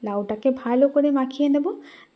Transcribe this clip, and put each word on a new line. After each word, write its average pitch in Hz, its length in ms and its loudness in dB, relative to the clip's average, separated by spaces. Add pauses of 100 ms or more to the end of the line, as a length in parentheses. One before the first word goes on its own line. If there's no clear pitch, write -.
লাউটাকে 208 480 -2
ভালো 262 380 2
করে 285 220 2
মাখিয়ে 269 380 0
নেব। 285 240 0 (420)